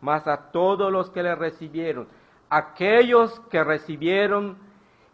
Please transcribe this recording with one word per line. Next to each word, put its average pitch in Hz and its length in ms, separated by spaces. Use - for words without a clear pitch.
Mas 151 280
a 143 240
todos 190 400
los 185 180
que 180 140
le 175 100
recibieron, 156 720
aquellos 226 920
que 160 140
recibieron 185 920